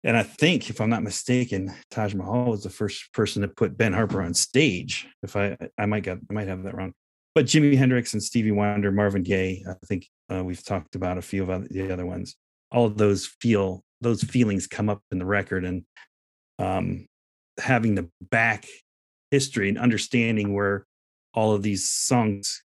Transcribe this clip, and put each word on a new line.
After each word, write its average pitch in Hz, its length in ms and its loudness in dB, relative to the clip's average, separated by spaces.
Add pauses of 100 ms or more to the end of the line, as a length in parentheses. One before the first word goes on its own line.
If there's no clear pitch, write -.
And 117 120 2
I 113 60 4
think, 147 480 0
if 117 100 -8
I'm 110 100 0
not 110 120 0
mistaken, 104 720 -2 (160)
Taj 104 240 -4
Mahal 110 360 -2
was 104 120 -4
the 87 80 -10
first - 420 -8
person 104 300 0
to 98 60 -2
put - 280 -2
Ben 117 160 2
Harper 98 300 0
on 85 120 -4
stage. 127 760 0 (140)
If 104 140 -8
I, 101 200 -2 (200)
I 104 100 -2
might 104 180 -2
get, 92 140 -6 (120)
I - 20 -6
might 104 140 -4
have 92 160 -6
that 95 140 -8
wrong. 92 160 -8 (420)
But 147 120 6
Jimi 143 300 6
Hendrix 127 360 4
and 107 100 -4
Stevie 107 300 0
Wonder, 104 400 2
Marvin 101 320 2
Gaye, 92 440 -2
I 92 60 -8 (120)
think, 92 200 -6 (260)
uh, 92 120 -4
we've 90 200 -8
talked 92 300 -6
about 92 240 -4
a 90 40 -8
few 95 200 -4
of 92 80 -2
other, 92 180 -4
the 95 240 -6
other 90 140 -6
ones. 90 300 -8 (340)
All 120 140 4
of 104 120 0
those 104 300 4 (140)
feel, 98 420 2 (180)
those 117 220 0
feelings 104 440 2
come 107 220 -2
up 101 120 -2 (100)
in 95 80 -4
the 90 80 -4
record, 95 380 -2
and, 90 180 -4 (760)
um, 90 480 -2 (540)
having 113 360 2
the 85 120 -4 (220)
back 113 360 2 (680)
history 127 360 0
and 113 100 -2
understanding 113 760 0
where 101 300 -2 (500)
all 110 180 4
of 101 100 0
these 101 260 -2
songs 107 800 0